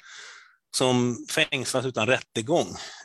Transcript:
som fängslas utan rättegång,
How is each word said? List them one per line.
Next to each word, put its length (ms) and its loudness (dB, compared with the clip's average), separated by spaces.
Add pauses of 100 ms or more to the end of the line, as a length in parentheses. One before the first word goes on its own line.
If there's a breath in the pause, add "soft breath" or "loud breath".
(760 loud breath)
som 540 4
fängslas 540 0
utan 220 -2
rättegång, 600 0 (380 loud breath)